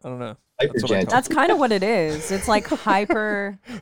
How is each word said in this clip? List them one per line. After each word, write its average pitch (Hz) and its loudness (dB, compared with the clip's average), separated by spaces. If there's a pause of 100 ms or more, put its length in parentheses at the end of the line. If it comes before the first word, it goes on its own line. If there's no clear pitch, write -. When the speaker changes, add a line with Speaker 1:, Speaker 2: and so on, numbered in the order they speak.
Speaker 1:
I 131 -10
don't 127 -8
know. 117 -10 (220)
That's - -
what - -
I 143 2
Speaker 2:
Hyper - 0
gent. - 0
Speaker 1:
call - 2
it. - 0
Speaker 3:
That's 254 2
kinda 330 2
what 262 2
it 190 0
is. 160 0
It's, 190 -4
like, 214 2
Speaker 1:
<laughs> - -
Speaker 3:
hyper 202 0 (220)